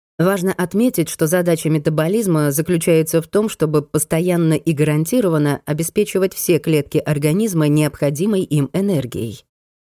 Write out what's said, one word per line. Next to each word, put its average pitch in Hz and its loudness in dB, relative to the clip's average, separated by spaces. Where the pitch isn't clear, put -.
Важно 190 0
отметить, 180 0
что - -2
задача 170 0
метаболизма 156 0
заключается 160 0
в 160 -8
том, 208 0
чтобы - 0
постоянно 165 0
и 165 0
гарантированно 151 0
обеспечивать 185 -2
все - 0
клетки 156 0
организма 156 0
необходимой 151 0
им 147 -2
энергией. 127 -4